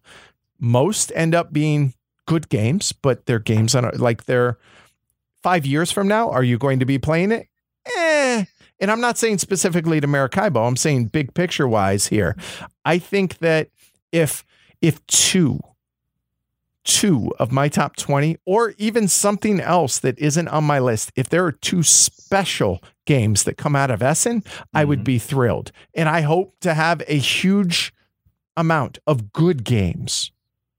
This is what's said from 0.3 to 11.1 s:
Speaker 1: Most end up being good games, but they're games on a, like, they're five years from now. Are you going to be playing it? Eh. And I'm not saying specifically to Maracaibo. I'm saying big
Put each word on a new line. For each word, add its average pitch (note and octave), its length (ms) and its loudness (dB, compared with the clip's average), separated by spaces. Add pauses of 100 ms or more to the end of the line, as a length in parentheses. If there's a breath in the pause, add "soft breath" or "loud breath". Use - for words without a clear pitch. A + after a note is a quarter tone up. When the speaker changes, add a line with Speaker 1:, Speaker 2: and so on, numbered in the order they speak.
Speaker 1:
Most B2 560 0
end E3 200 0
up E3+ 200 -2
being D3 400 0 (320)
good D#3+ 240 -2
games, B2+ 420 0
but - 340 -2
they're A#2+ 120 0
games A2+ 360 0
on B2 120 0
a, - 100 -4
like, A#2+ 300 -2
they're B2 320 0 (840 soft breath)
five F3 220 0
years D3 260 0
from G3 160 -2
now. G#3+ 220 0
Are C3 160 0
you A#2+ 140 2
going C3 220 0
to B2+ 60 0
be C#3 120 0
playing E3 340 0
it? A3+ 140 -6 (500)
Eh. C#4 480 0 (340 soft breath)
And G3 120 0
I'm A3+ 100 0
not A#3+ 160 0
saying A3 220 0
specifically E3 640 0
to C#3+ 40 0
Maracaibo. C#3+ 560 0
I'm B2 140 0
saying C3 300 0
big C#3 260 -4